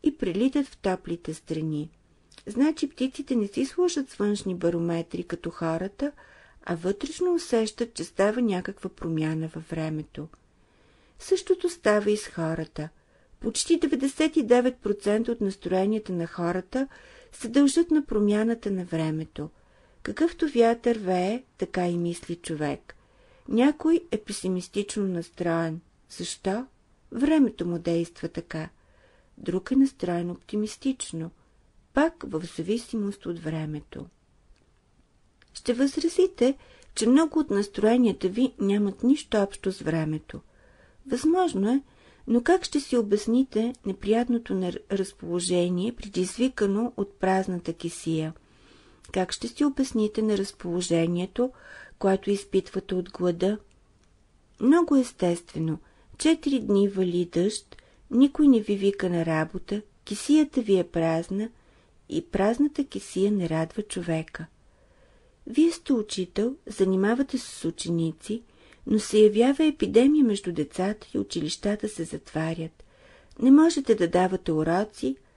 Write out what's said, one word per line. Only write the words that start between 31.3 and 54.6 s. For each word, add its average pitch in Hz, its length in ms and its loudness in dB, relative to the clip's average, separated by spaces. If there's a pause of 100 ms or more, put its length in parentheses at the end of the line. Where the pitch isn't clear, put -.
Пак 320 360 0
в 160 140 -6 (140)
зависимост 202 720 -6
от 170 120 -8
времето. 156 680 -8 (1500)
Ще - 180 -2
възразите, 277 840 2 (380)
че 220 140 0
много 311 300 6
от 294 120 0
настроенията 208 800 2
ви 240 300 0
нямат 202 440 0
нищо 254 340 2
общо 196 360 -2
с - 80 -10
времето. 156 600 -4 (640)
Възможно 269 640 0
е, 269 120 2 (440)
но 240 160 2
как 370 220 4
ще - 160 -2
си - 160 -2
обясните 226 800 0 (120)
неприятното 226 680 -2
нар-, 185 260 -2 (120)
разположение, 180 1000 -2
предизвикано 208 1040 -2
от 202 220 -6
празната 190 540 0
кесия? 160 600 -6 (800)
Как 185 200 -2
ще - 160 -8
си - 160 -2
обясните 226 580 0
на 214 160 2
разположението, 175 1120 -2 (460)
което 196 320 0
изпитвате 190 640 -2
от 180 160 -4
глада? 180 480 0 (1040)